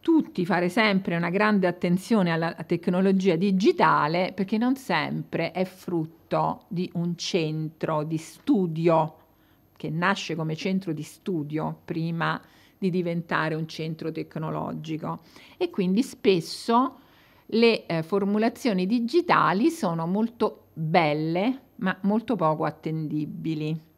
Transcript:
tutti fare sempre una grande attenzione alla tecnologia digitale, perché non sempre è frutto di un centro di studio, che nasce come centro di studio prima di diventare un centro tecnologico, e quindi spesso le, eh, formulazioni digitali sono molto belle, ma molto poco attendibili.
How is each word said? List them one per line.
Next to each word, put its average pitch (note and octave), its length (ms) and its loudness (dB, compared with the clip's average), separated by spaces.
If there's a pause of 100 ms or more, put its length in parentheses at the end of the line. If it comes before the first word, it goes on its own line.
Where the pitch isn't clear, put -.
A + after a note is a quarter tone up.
tutti D4+ 440 2
fare F3+ 240 2
sempre G3 460 2
una E3+ 140 -2
grande G3+ 380 2
attenzione F3+ 640 2
alla E3 220 0 (120)
tecnologia F#3 720 2
digitale, F3+ 1000 2
perché G#3 240 -2
non B3 180 2
sempre D#3 760 -4
è F#3 140 -2
frutto D#3+ 1000 -4
di F3 260 -4
un E3+ 220 -2
centro D#3 880 -4
di D#3+ 140 -4
studio, E3 1000 0 (600)
che D#3 120 -8
nasce F3 460 -2
come D#3+ 200 -4
centro F#3+ 380 -2
di D3 100 -6
studio D#3 840 -6
prima E3 560 -2 (360)
di F#3+ 120 0
diventare E3+ 680 -2
un D#3+ 120 -6
centro D#3+ 440 -6
tecnologico, D#3+ 1080 -6 (380)
e F4 120 -2
quindi F#3+ 320 0
spesso A#3 1000 0 (480)
le, A3+ 380 2
eh, E3 160 -2
formulazioni G3+ 840 0
digitali A#3 840 2
sono E3 380 -2
molto G#3+ 680 -2
belle, D#3+ 880 0 (160)
ma F#3 240 -2
molto A3 340 0
poco D#3 300 0
attendibili. D#3 1120 -4 (180)